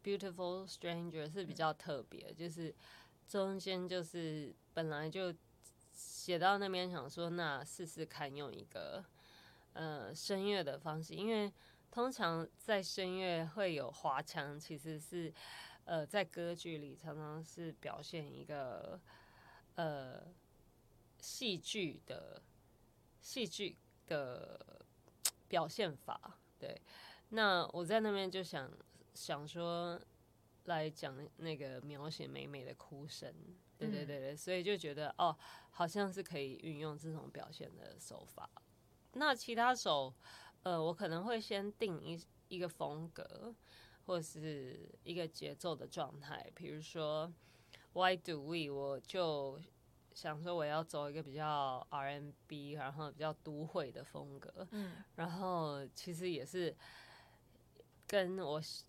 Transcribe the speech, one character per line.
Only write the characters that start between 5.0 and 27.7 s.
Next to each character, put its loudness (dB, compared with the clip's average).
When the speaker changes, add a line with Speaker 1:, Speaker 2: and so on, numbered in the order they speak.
Speaker 1:
就 0
写 0
到 10
那 2
边 2
想 -2
说， 0
那 2
试 -6
试 -4
看 -4
用 -4
一 -8
个， -6
呃， -4
声 0
乐 4
的 0
方 0
式， -8
因 0
为 4
通 2
常 2
在 4
声 0
乐 4
会 2
有 0
花 2
腔， -2
其 -8
实 -6
是， -4
呃， 2
在 4
歌 -2
剧 -4
里 -8
常 -8
常 -6
是 -6
表 -4
现 -4
一 -10
个， -4
呃， -2
戏 0
剧 -2
的， -10
戏 -2
剧 -2
的 -4
表 4
现 0
法， -8
对。 -8
那 6